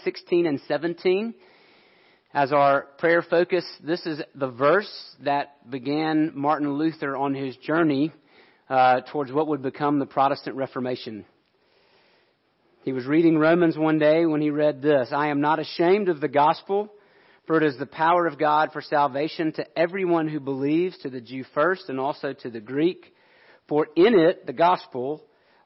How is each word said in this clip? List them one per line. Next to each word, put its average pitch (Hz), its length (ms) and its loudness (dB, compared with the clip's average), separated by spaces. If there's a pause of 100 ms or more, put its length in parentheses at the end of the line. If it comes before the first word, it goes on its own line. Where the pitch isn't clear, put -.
sixteen 180 420 -2
and 143 220 -2
seventeen 180 640 -2 (1000)
as 139 220 0
our 139 300 4 (160)
prayer 170 280 2
focus. 175 380 0 (180)
This 160 220 -6
is 156 160 -8 (140)
the 135 160 -6
verse 147 680 -2
that 143 480 -6
began 151 640 -2
Martin 143 380 -2
Luther 151 440 -4
on 139 160 -2
his 135 240 -8
journey, 156 560 0 (560)
uh, 127 320 4 (100)
towards 143 200 -6
what 151 160 -2
would 143 160 -4
become 147 340 -2
the 139 80 0
Protestant 139 500 -2
Reformation. 127 720 -8 (1600)
He 135 100 -6
was 127 140 -8
reading 160 320 4
Romans 160 360 4
one 156 220 0
day 156 300 4
when 151 140 0
he 151 100 0
read 147 320 -2
this, 139 280 2
"I 147 180 0
am 143 120 -2
not 151 160 2
ashamed 180 520 0
of 151 120 -2
the 151 60 -2
gospel, 165 640 0 (540)
for 160 100 2
it 156 60 4
is 139 160 -2
the 139 80 -8
power 170 400 0
of 143 100 -6
God 151 340 0
for 147 100 -12
salvation 147 720 -2
to - 120 -8 (120)
everyone 170 500 0
who 151 120 -6
believes, 143 600 -2
to 143 100 -12
the 127 100 -10
Jew 123 240 -12 (120)
first 175 340 0
and 135 100 -6
also 139 340 -6
to 127 180 -14
the 113 100 -12
Greek. 139 500 -4 (560)
For 151 280 0
in 202 240 6
it," 165 260 2
the 139 80 -8
gospel, 151 720 -2 (400)